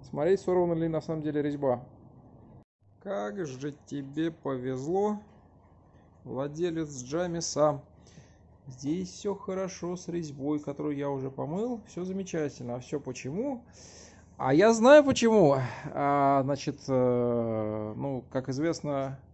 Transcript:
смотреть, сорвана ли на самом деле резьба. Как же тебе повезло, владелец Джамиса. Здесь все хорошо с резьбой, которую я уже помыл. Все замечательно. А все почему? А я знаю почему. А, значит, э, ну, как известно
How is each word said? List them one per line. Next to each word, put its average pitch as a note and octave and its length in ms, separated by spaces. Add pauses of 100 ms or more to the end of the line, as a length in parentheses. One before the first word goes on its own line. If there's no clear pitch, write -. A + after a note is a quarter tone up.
смотреть, E3+ 380
сорвана F3+ 320
ли E3 160
на D#3 120
самом D#3+ 220
деле D3+ 180
резьба. C#3+ 440 (1160)
Как G3+ 460
же C#3 300 (100)
тебе C#3+ 460
повезло, C#3 880 (1040)
владелец D3 800
Джамиса. D3+ 760 (880)
Здесь D3 460
все G3+ 240
хорошо F#3 600
с F3+ 120
резьбой, D3 500
которую D3 380
я C#3+ 140
уже C3+ 200
помыл. F#3 560
Все - 160
замечательно. E3+ 720
А B2+ 60
все C#3+ 180
почему? F#3 640 (760)
А C3 160
я G3 200
знаю C4 320
почему. A3 520 (360)
А, C#3+ 500
значит, C#3 460
э, A#2 1080
ну, C3 340
как C3 180
известно C#3 720 (140)